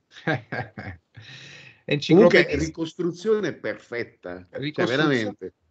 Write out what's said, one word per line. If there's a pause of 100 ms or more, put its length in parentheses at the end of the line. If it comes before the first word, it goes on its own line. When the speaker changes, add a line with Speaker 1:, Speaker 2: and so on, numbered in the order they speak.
(140)
Speaker 1:
<laughs> (1600)
Enciclopedismo.
Speaker 2:
Comunque, (100)
ricostruzione
perfetta,
cioè,
Speaker 1:
Ricostruzione,
Speaker 2:
veramente. (180)